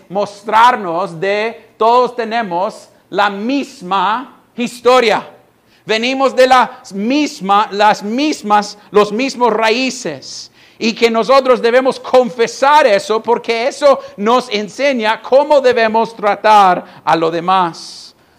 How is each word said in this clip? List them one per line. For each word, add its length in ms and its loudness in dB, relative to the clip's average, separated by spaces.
mostrarnos 1120 -2
de 580 -4
todos 380 2
tenemos 720 -6
la 200 0
misma 1120 -6
historia. 720 0
Venimos 500 -2
de 120 4
la 340 2
misma, 760 0
las 320 0
mismas, 760 -2
los 200 2
mismos 420 -2
raíces. 1000 -4
Y 140 -2
que 160 2
nosotros 500 2
debemos 400 0
confesar 840 2
eso 380 -2
porque 440 -2
eso 320 2
nos 340 0
enseña 720 -2
cómo 360 4
debemos 560 0
tratar 880 2
a 120 2
lo 160 0
demás. 840 -4